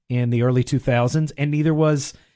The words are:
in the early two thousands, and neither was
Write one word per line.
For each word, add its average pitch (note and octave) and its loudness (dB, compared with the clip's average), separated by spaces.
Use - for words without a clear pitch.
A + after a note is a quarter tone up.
in B2 0
the A#2+ 0
early B2+ 2
two C3 -2
thousands, C3 0
and D3 -4
neither D3+ 0
was D3+ 0